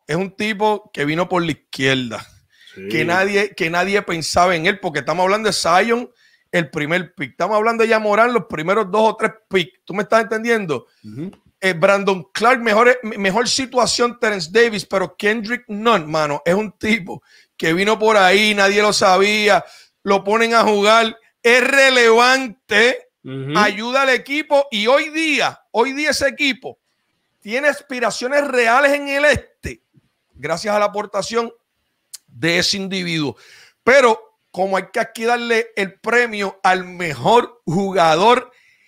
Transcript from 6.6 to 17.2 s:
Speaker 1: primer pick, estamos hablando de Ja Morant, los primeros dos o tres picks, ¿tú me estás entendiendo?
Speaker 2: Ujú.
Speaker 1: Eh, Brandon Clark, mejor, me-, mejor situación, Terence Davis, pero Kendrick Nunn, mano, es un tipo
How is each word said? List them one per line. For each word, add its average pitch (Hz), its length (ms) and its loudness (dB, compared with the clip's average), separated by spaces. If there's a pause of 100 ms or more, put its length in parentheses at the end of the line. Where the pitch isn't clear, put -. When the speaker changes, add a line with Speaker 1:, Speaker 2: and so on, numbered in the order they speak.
Speaker 1:
primer 160 440 -4
pick, 135 180 -12
estamos 202 260 -2
hablando 226 260 0
de 220 60 0
Ja 220 100 2
Morant, 214 320 2
los 233 140 -2
primeros 185 440 -2
dos 208 120 0 (100)
o 202 60 -6
tres 220 140 -2 (180)
picks, - 340 -4
¿tú - 100 -14
me 202 100 -4
estás 226 200 2
entendiendo? 220 640 -2 (160)
Speaker 2:
Ujú. 127 280 -14 (280)
Speaker 1:
Eh, 190 140 0
Brandon 190 500 0 (100)
Clark, 233 280 2
mejor, 233 400 2
me-, 220 160 -10
mejor 202 320 -2
situación, 240 720 -2
Terence 202 320 -2
Davis, 220 340 2
pero 185 320 -4
Kendrick 220 500 -4
Nunn, 208 420 0
mano, 151 360 -2
es 170 80 2
un 208 240 -2
tipo 208 460 -4 (340)